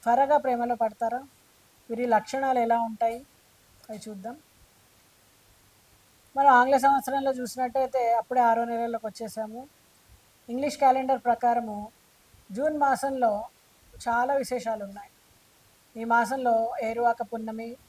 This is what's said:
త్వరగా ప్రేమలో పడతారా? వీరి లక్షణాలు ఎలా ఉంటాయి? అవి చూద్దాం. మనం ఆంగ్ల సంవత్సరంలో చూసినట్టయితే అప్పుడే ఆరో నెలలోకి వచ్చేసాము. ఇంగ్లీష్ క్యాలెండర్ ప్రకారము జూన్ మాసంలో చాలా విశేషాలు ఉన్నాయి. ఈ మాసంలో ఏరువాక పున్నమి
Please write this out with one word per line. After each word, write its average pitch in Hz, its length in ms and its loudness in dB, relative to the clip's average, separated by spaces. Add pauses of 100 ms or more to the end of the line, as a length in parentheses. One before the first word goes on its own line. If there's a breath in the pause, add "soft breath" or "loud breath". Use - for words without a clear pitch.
త్వరగా 269 340 4
ప్రేమలో 247 380 0
పడతారా? 226 440 -4 (720)
వీరి 233 160 -4
లక్షణాలు 254 520 0
ఎలా 233 220 2
ఉంటాయి? 226 460 -4 (640)
అవి 214 180 -14
చూద్దాం. 214 280 -14 (2000)
మనం 277 120 6
ఆంగ్ల 262 280 8
సంవత్సరంలో 269 540 2
చూసినట్టయితే 254 840 -2
అప్పుడే 240 260 0
ఆరో 233 240 4
నెలలోకి 233 420 -6
వచ్చేసాము. 220 600 -12 (800)
ఇంగ్లీష్ 269 300 -4
క్యాలెండర్ 262 460 4
ప్రకారము 233 680 0 (600)
జూన్ 294 260 -2
మాసంలో 254 680 0 (640)
చాలా 247 260 0
విశేషాలు 226 500 -4
ఉన్నాయి. 202 260 -18 (920)
ఈ 226 40 -6
మాసంలో 233 680 0 (100)
ఏరువాక 233 400 0
పున్నమి 226 540 -10 (120)